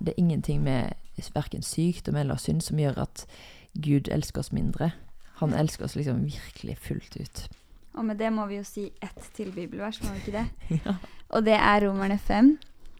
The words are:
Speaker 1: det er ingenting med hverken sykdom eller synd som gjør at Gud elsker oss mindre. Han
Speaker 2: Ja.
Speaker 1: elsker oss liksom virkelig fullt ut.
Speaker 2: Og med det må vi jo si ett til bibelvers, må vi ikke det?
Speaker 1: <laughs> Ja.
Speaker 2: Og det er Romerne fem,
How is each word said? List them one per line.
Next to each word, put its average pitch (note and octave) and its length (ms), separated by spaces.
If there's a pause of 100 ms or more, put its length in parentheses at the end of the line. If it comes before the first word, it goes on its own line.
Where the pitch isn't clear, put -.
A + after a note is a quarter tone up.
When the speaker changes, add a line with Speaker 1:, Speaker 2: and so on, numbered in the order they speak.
Speaker 1:
det D#3+ 120
er F3 80
ingenting D3 400
med C3+ 320 (400)
hverken - 280
sykdom E3 540
eller C#3+ 200
synd D#3 260
som - 160
gjør C#3+ 240
at - 240 (540)
Gud C#3+ 280
elsker - 320
oss - 120
mindre. - 400 (440)
Han D3+ 140
Speaker 2:
Ja. - 80
Speaker 1:
elsker D#3 260
oss C#3 120
liksom C#3 280
virkelig - 540
fullt - 420
ut. - 280 (460)
Speaker 2:
Og A3+ 100
med G#3+ 140
det A3 140
må G#3+ 160
vi G3+ 80
jo G3+ 80
si G3+ 260 (120)
ett - 320
til G3 180
bibelvers, G3 500
må G3+ 100
vi G3 80
ikke G3+ 120
det? G#3 480
Speaker 1:
<laughs> - 60
Ja. G3 80 (360)
Speaker 2:
Og A3 140
det G#3+ 160
er G#3 260
Romerne G3 320
fem, A#3+ 400 (420)